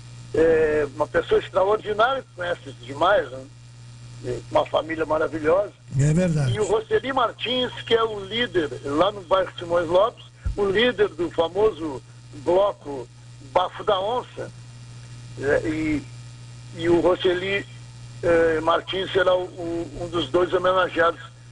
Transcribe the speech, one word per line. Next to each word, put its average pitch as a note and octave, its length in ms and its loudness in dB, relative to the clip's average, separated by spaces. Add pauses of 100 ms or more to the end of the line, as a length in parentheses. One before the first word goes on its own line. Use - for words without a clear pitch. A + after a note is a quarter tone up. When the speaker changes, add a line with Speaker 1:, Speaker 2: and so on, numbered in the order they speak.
(340)
Speaker 1:
é D#3 600 4
uma D3+ 100 0
pessoa E3+ 320 2
extraordinária, G#3 840 0
que - 120 -20
conhece F3 380 -6 (100)
demais, D3 480 2
né? C3 140 -12 (800)
É, B2 140 -4 (120)
uma D3+ 160 2
família D#3 380 -2
maravilhosa. D#3 680 0 (280)
Speaker 2:
É D3+ 120 4
verdade. D#3 420 2
Speaker 1:
E G#3 40 0
o G#3+ 60 0
Roseli A3 480 0
Martins, B3 600 0 (140)
que - 80 2
é A3+ 80 4
o G#3+ 220 -2
líder, F#3+ 460 -2 (160)
lá D#3+ 260 2
no G#3 80 -12
bairro F3+ 360 0
Simões E3+ 320 0
Lopes, F#3+ 360 2 (320)
o G3+ 80 0
líder G#3 460 2
do D#3+ 200 -4
famoso E3 720 0 (420)
bloco C#3+ 640 2 (460)
Bafo F3+ 320 0
da G3 160 2
Onça, G3+ 500 -4 (880)
é, C3+ 300 0
e, D#3 340 -2 (760)
e E3 100 -2
o E3+ 120 6
Roseli, F3+ 680 0 (560)
é, E3 400 4
Martins E3+ 500 0
será F#3 220 4
o, F3+ 80 2
o, E3+ 480 -6 (100)
um F3 80 -6
dos E3 220 -4
dois F3 240 2
homenageados F3+ 680 2 (300)